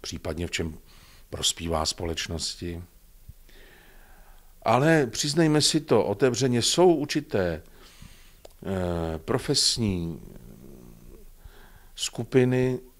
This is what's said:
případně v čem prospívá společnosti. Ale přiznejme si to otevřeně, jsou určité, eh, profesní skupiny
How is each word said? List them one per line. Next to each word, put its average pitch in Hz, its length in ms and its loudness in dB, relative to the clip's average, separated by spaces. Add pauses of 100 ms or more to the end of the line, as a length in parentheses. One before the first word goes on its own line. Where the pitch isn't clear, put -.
případně 82 460 -6
v - 40 -8
čem 80 260 -6 (520)
prospívá 80 560 -2
společnosti. 85 960 -6 (1800)
Ale 139 460 4
přiznejme 151 540 2
si 151 200 2
to 120 220 4
otevřeně, 120 580 2
jsou 175 320 6
určité, 113 720 -2 (1000)
eh, 85 560 -4
profesní 101 1000 -2 (1700)
skupiny 127 840 2 (200)